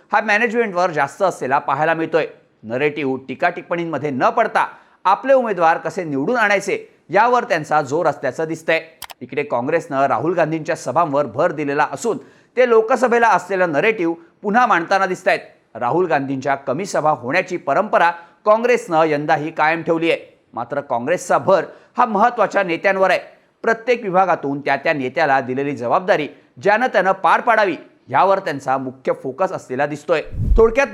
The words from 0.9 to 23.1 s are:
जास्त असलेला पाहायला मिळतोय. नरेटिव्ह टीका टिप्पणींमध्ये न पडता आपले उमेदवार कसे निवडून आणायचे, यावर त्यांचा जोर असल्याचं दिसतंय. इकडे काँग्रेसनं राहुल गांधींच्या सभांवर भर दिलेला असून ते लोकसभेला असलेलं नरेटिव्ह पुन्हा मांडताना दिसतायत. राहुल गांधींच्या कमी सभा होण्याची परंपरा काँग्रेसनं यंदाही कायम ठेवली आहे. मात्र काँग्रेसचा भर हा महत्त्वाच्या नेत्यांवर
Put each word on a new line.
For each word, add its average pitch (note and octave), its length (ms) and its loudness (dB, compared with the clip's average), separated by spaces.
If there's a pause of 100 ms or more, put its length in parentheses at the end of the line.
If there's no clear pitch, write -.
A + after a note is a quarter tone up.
जास्त D3 320 -2
असलेला C#3+ 360 0
पाहायला D3+ 360 0
मिळतोय. D#3+ 320 -2 (360)
नरेटिव्ह C3 560 -2 (100)
टीका D#3 200 -2
टिप्पणींमध्ये E3 640 -6
न C#3+ 180 0
पडता G#3 380 0 (380)
आपले G3+ 280 2
उमेदवार F#3 440 2
कसे E3 280 -6
निवडून C#3+ 320 -2
आणायचे, G3+ 640 -2 (100)
यावर A3+ 360 2
त्यांचा D3+ 380 0
जोर D3+ 240 -2
असल्याचं C#3 380 -2
दिसतंय. D#3+ 360 -2 (400)
इकडे C3 220 -6
काँग्रेसनं C#3+ 640 -2
राहुल A#2+ 280 -2
गांधींच्या D#3+ 420 -2
सभांवर C#3+ 500 0
भर D3+ 260 0
दिलेला C#3+ 400 -2
असून D#3+ 260 -4 (380)
ते B3 120 4
लोकसभेला A#3 600 4
असलेलं F#3 440 0
नरेटिव्ह E3+ 420 0 (280)
पुन्हा A3 240 2
मांडताना F#3+ 400 0
दिसतायत. F3+ 340 -2 (340)
राहुल B2 320 0
गांधींच्या C#3 480 -2
कमी C#3+ 320 -4
सभा D3+ 240 0
होण्याची D3+ 460 -2
परंपरा F3 540 2 (340)
काँग्रेसनं A3+ 580 2
यंदाही D3+ 480 0
कायम D#3+ 320 0
ठेवली E3 280 0
आहे. - 280 -4 (160)
मात्र C3 260 -6
काँग्रेसचा C#3+ 580 -2
भर D#3+ 260 2 (340)
हा C4 60 4
महत्त्वाच्या G#3+ 580 2
नेत्यांवर F#3+ 480 2